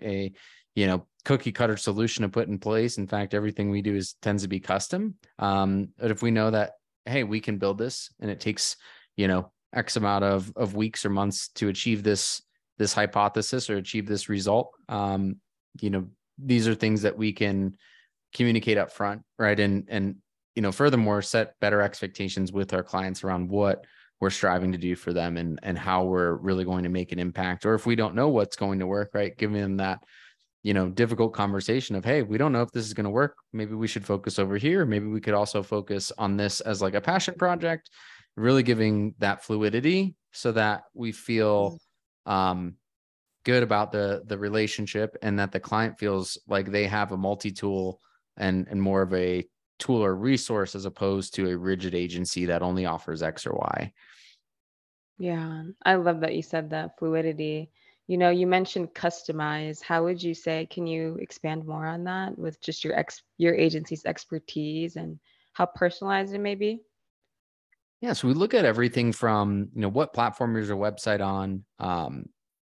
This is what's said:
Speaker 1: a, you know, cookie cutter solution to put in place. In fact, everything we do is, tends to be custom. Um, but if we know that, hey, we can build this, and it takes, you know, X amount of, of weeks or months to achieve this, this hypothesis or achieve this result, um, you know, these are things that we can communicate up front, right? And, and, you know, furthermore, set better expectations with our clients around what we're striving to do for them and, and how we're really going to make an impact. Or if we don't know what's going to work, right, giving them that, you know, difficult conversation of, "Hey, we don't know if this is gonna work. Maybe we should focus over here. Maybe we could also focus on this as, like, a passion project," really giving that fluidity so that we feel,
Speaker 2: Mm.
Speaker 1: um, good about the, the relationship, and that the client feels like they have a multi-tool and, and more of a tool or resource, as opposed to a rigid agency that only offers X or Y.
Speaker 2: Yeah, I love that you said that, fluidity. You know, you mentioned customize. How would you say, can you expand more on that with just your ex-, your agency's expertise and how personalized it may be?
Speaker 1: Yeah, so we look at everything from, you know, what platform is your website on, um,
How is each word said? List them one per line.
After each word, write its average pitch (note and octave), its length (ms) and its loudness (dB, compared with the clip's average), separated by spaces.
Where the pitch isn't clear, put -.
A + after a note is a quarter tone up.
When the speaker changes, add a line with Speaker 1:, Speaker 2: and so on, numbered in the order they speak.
Speaker 1:
a, G2 300 -4
you G2+ 140 4
know, F#2 180 2
cookie C3 280 0
cutter A2 260 2
solution A2 460 0
to G2+ 60 0
put A2+ 180 0
in G2 100 -4
place. A2 400 0
In G2+ 80 -4
fact, G2+ 300 -2
everything G#2 340 0
we G2+ 140 0
do G2+ 120 0
is, F#2+ 280 -4
tends G2+ 180 2
to G2 60 -4
be F#2+ 120 -2
custom. F#3 580 -2
Um, G2 520 2
but A#2 100 0
if G#2+ 140 -2
we A#2 80 4
know A2 180 4
that, G#2+ 220 2
hey, B2+ 180 0
we G#2+ 160 -2
can G#2 200 -4
build G2+ 180 0
this, A#2+ 320 -6
and G#2 120 -6
it - 80 -6
takes, - 360 -2
you G2+ 120 2
know, F#2 240 2
X - 260 -2
amount G2+ 260 2
of, G2 320 2
of G#2 200 -2
weeks A2 300 -2
or G2+ 60 0
months G2 380 0
to - 180 -2
achieve G#2 340 0
this, G#2 400 0
this G#2 140 2
hypothesis G#2 760 0
or G#2 80 0
achieve G2 300 -4
this G#2 220 -2
result, G2+ 420 2
um, G2 460 0
you G2+ 120 -2
know, F#2+ 160 -2
these B2 280 4
are A2+ 60 4
things G#2+ 300 2
that G#2 120 2
we G#2+ 180 -2
can G2 420 0
communicate A2+ 460 4
up - 120 0
front, G#2 300 -4
right? G#2 220 4
And, G2+ 300 4
and, G2 260 0
you A2+ 60 0
know, G2 100 2
furthermore, A2 500 4
set - 380 0
better G#2 220 4
expectations F#2+ 680 -2
with G2 240 -2
our F#2 80 0
clients F#2+ 440 -4
around F2+ 240 -2
what G2+ 340 2
we're F#2+ 80 2
striving F#2 420 2
to F2+ 60 -2
do F2 180 -2
for F2+ 160 -8
them E2+ 240 -2
and, E2+ 280 -4
and F2+ 140 -4
how F#2 280 0
we're F2+ 300 2
really F#2 280 -2
going F2+ 200 -2
to F2 60 -2
make F2+ 220 -2
an E2+ 80 -6
impact. F2+ 460 -2
Or A2 80 4
if G#2+ 120 0
we A#2 120 2
don't G#2 180 0
know C3+ 140 4
what's A#2 260 2
going G2 240 -2
to F#2 80 -2
work, G2+ 260 0
right, G2+ 240 0
giving G#2 240 0
them G2 160 0
that, F#2+ 280 -2
you G#2 100 2
know, F#2 160 4
difficult A2+ 440 2
conversation G#2 640 0
of, F#2+ 80 -4
"Hey, C3 180 2
we G#2+ 140 -2
don't C#3+ 160 4
know A#2+ 80 4
if A#2 100 -2
this A2+ 140 -4
is G#2 80 -8
gonna G#2 160 -2
work. C#3 260 2
Maybe A2 220 -6
we A2 120 -4
should G#2+ 200 -4
focus G2 340 -2
over G2 160 0
here. D#3 300 2
Maybe G#2+ 220 0
we G#2+ 120 -2
could G#2+ 140 0
also G#2 280 2
focus G2+ 560 -4
on G2+ 200 0
this G2+ 240 0
as, G2+ 200 -2
like, F#2+ 120 0
a G2+ 80 2
passion F3+ 360 0
project," E3+ 520 0
really B2 260 6
giving A2 540 2
that G2+ 260 0
fluidity B2 720 0
so A#2+ 220 -2
that G#2+ 400 2
we A#2 180 -6
feel, G#2+ 680 2
Speaker 2:
Mm. G#2+ 60 -4
Speaker 1:
um, F2+ 460 0
good B2 180 4
about G#2+ 300 2
the, G2+ 340 -2
the G#2+ 120 -6
relationship, G#2+ 840 -2
and G#2 160 0
that G2+ 140 0
the F#2+ 80 -2
client A2 400 -2
feels G2 380 -2
like G2 240 0
they G2+ 160 2
have G2+ 240 0
a F#2 60 -4
multi-tool F#2+ 800 -2
and, F#2+ 320 0
and G2 120 -2
more G2 200 4
of F#2 120 0
a F2+ 320 2
tool A#2 260 0
or F#2+ 120 2
resource, A2 580 0
as G2 120 -6
opposed G2 500 -2
to F#2+ 140 0
a F2+ 80 -2
rigid F#2 360 -2
agency F2 520 -2
that F2 160 2
only F#2 240 0
offers D#2+ 360 -4
X D#2+ 240 -4
or - 60 -4
Y. - 400 -4
Speaker 2:
Yeah, D#3+ 460 -4
I F#3+ 100 6
love E3+ 260 2
that D#3+ 120 -2
you D#3+ 80 -2
said D#3 280 -4
that, D#3 280 -6
fluidity. D#3 720 -2
You F3+ 100 0
know, F3 120 8
you F3+ 180 4
mentioned F3+ 460 0
customize. D#3 880 -4
How E3 240 0
would F3+ 180 -2
you E3+ 100 -2
say, D#3+ 340 -4
can E3+ 200 -6
you D#3+ 320 -4
expand D#3+ 460 -8
more D#3 200 -6
on E3+ 200 -6
that F#3+ 340 -6
with D#3+ 220 -8
just - 240 -8
your D#3 120 0
ex-, - 260 -4
your E3+ 160 6
agency's D#3 520 0
expertise D#3 920 -6
and D#3+ 240 -10
how F3+ 140 0
personalized G3 680 0
it G3+ 60 -4
may G3+ 160 -2
be? G#3+ 240 -2
Speaker 1:
Yeah, A#3 140 -2
so B2+ 160 2
we C3 40 8
look F#3+ 200 2
at G#3+ 100 6
everything A#2+ 480 4
from, G#2 640 2
you A2+ 60 -4
know, G2+ 80 0
what B2+ 240 0
platform A#2 420 0
is G#2+ 140 -2
your G2+ 80 -2
website G#2 480 0
on, G2 400 -2
um, D#2+ 480 -4